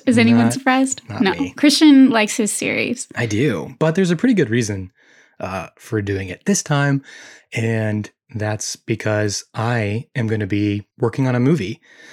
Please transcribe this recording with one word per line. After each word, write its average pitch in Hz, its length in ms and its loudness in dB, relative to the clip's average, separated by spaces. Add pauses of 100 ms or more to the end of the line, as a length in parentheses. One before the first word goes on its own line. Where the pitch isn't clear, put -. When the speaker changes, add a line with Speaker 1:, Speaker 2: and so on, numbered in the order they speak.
Speaker 1:
Is 233 100 4
anyone 233 280 4
Speaker 2:
Not, 233 80 2
Speaker 1:
surprised? 262 560 0
Speaker 2:
not - 120 -6
Speaker 1:
No. 381 120 2
Speaker 2:
me. 269 200 -6
Speaker 1:
Christian 285 560 6
likes 214 280 0
his 208 140 -2
series. - 640 -4
Speaker 2:
I 120 120 -2
do, 104 500 -2
but 156 160 2
there's 185 180 2
a 170 40 2
pretty 247 180 2
good 147 160 2
reason, 104 420 -2 (480)
uh, 92 280 -8 (100)
for 110 240 -4
doing 98 280 -4
it - 160 -14
this - 180 0
time, 143 400 0 (500)
and 110 560 -2 (240)
that's 107 440 -6
because 107 680 -4 (100)
I 113 640 -4
am 117 100 -2
gonna 107 220 -4
be 104 400 -2 (100)
working 131 300 -2
on 123 80 0
a 123 40 0
movie, 123 400 0 (340)